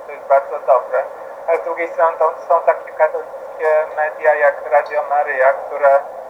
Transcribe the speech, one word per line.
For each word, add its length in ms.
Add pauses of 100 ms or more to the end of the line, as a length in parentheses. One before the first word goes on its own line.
to 60
jest 160
bardzo 320
dobre. 440 (440)
Ale 100
z 60
drugiej 240
strony 300
to 160 (160)
są 120
takie 300
katolickie 920 (100)
media 400
jak 200 (160)
Radio 320
Maryja, 500
które, 460 (300)